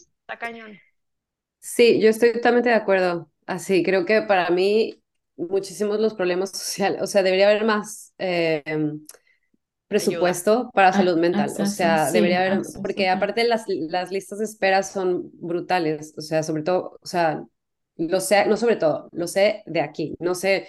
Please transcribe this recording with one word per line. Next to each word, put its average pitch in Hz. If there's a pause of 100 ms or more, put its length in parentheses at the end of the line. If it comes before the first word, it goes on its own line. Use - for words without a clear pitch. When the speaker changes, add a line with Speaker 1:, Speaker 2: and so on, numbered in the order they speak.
(240)
Speaker 1:
Está 220
cañón. 226 (760)
Speaker 2:
Sí, 226
yo 214
estoy 226
totalmente 240
de 233
acuerdo. 185 (160)
Así, 185
creo 185
que 214
para 190
mí 196 (340)
muchísimos 196
los 220
problemas 180
social-, -
o 190
sea, 190
debería 190
haber 214
más, 208
eh, 165 (1200)
presupuesto - (100)
Speaker 1:
Ayuda. 180 (300)
Speaker 2:
para 190
Speaker 3:
Ah, -
Speaker 2:
salud 180
mental. 180
O 202
Speaker 3:
acceso, -
Speaker 2:
sea, 165
Speaker 3:
sí, -
Speaker 2:
debería 180
haber, 190
Speaker 3:
acceso, -
Speaker 2:
porque 196
Speaker 3:
ajá. -
Speaker 2:
aparte 202
las, 233
las 180
listas 196
de 220
espera 196
son 185
brutales. 165
O 156
sea, 156
sobre 156
todo, 180
o -
sea, 170 (540)
lo 170
sé, 202
no 202
sobre 226
todo, 147
lo 170
sé 196
de 160
aquí. 151
No 175
sé, 190